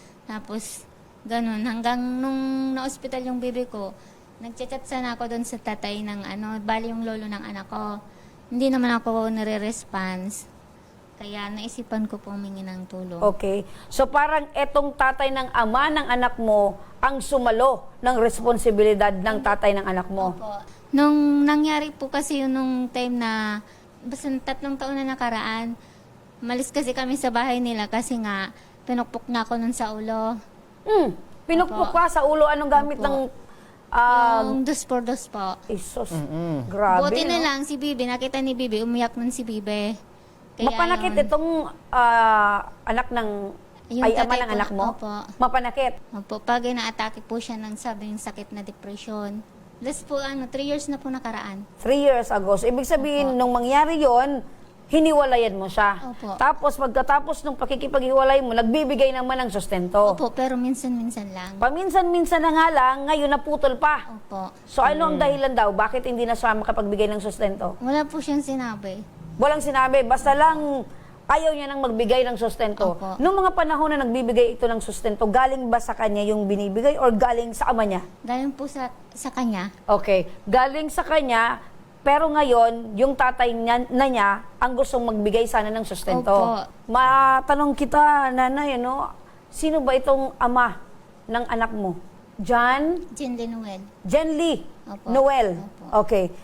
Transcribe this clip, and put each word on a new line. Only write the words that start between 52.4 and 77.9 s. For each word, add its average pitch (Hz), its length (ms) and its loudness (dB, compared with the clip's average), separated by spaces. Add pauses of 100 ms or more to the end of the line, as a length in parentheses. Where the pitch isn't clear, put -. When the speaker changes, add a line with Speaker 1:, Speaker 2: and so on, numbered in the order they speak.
Speaker 2:
So, 214 160 0
ibig 247 160 0
sabihin, 285 480 0
Speaker 1:
Opo. 247 60 0
Speaker 2:
nung 247 120 2
mangyari 277 460 2
yon, 269 480 4 (400)
hiniwalayan 269 720 4
mo 190 80 -6
siya. 202 400 0
Speaker 1:
Opo. 226 320 -10
Speaker 2:
Tapos, 285 400 2
pagkatapos 269 640 0
nung 277 160 -6
pakikipaghiwalay 269 840 2
mo, 254 140 -2
nagbibigay 254 560 4
naman 254 320 -2
ng 240 80 -2
sustento. 190 640 2
Speaker 1:
Opo, 226 160 -2
pero 262 240 -2
minsan-minsan 240 800 -4
lang. 185 240 -12
Speaker 2:
Paminsan-minsan 349 840 2
na 320 140 2
nga 320 160 6
lang, 277 400 2
ngayon 294 180 2
naputol 285 480 0
pa. 294 380 0
Speaker 1:
Opo. 196 400 -12 (100)
Speaker 2:
So, - 160 -6
ano 302 300 2
ang 302 80 -2
Speaker 3:
Mm. 302 60 4
Speaker 2:
dahilan 277 320 2
daw? 220 160 2
Bakit 214 340 -2
hindi 240 180 -2
na 233 140 0
siya 226 160 2
makapagbigay 214 560 0
ng 214 100 -4
sustento? 196 640 -4
Speaker 1:
Wala 285 240 0
po 302 160 -8
siyang 285 240 -2
sinabi. 220 560 -8 (320)
Speaker 2:
Walang 294 260 2
sinabi. 269 460 4
Basta 254 260 2
lang, 294 540 2 (400)
ayaw 311 320 2
niya 285 80 -8
nang 277 160 -6
magbigay 240 400 2
ng 247 160 0
sustento. 208 560 0
Speaker 1:
Opo. 190 240 -8
Speaker 2:
Nung 339 160 4
mga 381 160 4
panahon 311 400 2
na 285 160 0
nagbibigay 240 480 2
ito 233 160 0
ng 226 80 -2
sustento, 214 480 -4
galing 254 480 2
ba 233 80 4
sa 220 160 -6
kanya 208 240 0
yung 208 240 0
binibigay 202 560 0
or 262 80 6
galing 233 400 2
sa - 240 -2
ama 226 80 0
niya? 190 240 -2 (160)